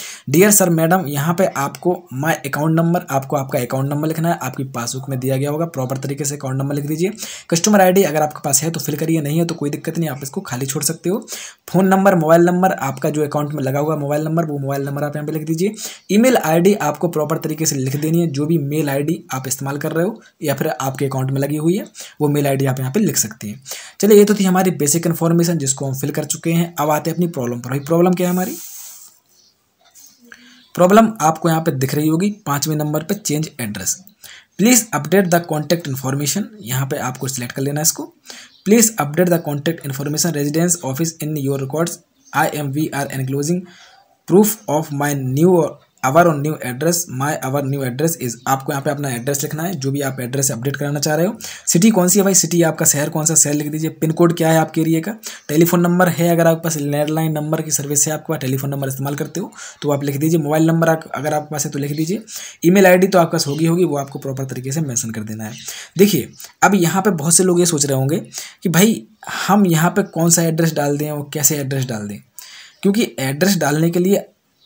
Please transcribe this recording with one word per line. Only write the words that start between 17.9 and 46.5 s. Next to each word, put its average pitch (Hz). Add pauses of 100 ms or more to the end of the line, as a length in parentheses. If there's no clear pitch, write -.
देनी 160
है, 170
जो 139
भी 165
mail 147
आईडी 147 (100)
आप 131
इस्तेमाल 139
कर 151
रहे 165
हो 220 (200)
या 143
फिर 156
आपके 131
account 135
में 135
लगी 143
हुई 165
है, 294 (360)
वो 147
mail 143
आईडी 135
आप 135
यहाँ 131
पे 208
लिख 175
सकते -
हैं। 104 (380)
चलिए, 208
ये 208
तो 208
थी 196
हमारी 185
basic 165
information 170
जिसको 135
हम 135
fill 139
कर 151
चुके -
हैं। 170
अब 151
आते 151
हैं 156
अपनी 175
problem 120
पर। 123
भाई, 135
problem 170
क्या 180
है 180
हमारी? 180 (2250)
Problem 202 (100)
आपको 160
यहाँ 160
पे 165
दिख 131
रही 151
होगी 165 (160)
पाँचवें 143
number 151
पे, 180
change 151 (120)
address। 104 (640)
Please 226
update 156
the 170
contact 156
information, 139 (140)
यहाँ 131
पे 143
आपको 127
select 120
कर 135
लेना 143
है 156
इसको। 214 (640)
Please 214
update 156
द 170
contact 147
information, 147
residence 151
office 147
in 151
your 135
records, 151 (340)
I 156
M 143
V 151
R 139
enclosing 139 (640)
proof 202 (140)
of 156
my 143
new, 143 (420)
our 143 (140)
new 147 (120)